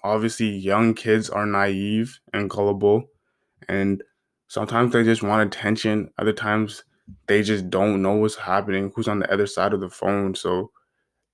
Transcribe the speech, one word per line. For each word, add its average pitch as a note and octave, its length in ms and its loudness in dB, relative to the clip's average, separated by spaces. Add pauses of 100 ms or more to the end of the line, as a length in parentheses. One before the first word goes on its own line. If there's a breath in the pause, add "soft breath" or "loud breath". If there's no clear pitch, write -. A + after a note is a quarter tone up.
obviously A2 460 -2
young G2+ 440 2
kids A2 380 0
are G#2 160 -2
naive G2+ 720 -2 (140)
and G#2 180 -2
gullible, G2+ 580 2 (600)
and G2 340 -2 (460)
sometimes A#2 440 0
they A#2 120 4
just A2+ 180 4
want G#2 240 2
attention. G#2+ 720 -2
Other G#2+ 140 0
times G#2+ 500 -2 (460)
they G#2 160 4
just G2 260 -2
don't G2 320 2
know F#2+ 120 2
what's G#2+ 200 2
happening, G2 600 -2
who's A2+ 120 -4
on G#2 140 -2
the - 120 -2
other G2+ 140 0
side G2 260 -2
of G2+ 60 0
the F#2 100 -8
phone. G2 460 -2
So F2+ 380 -4 (600)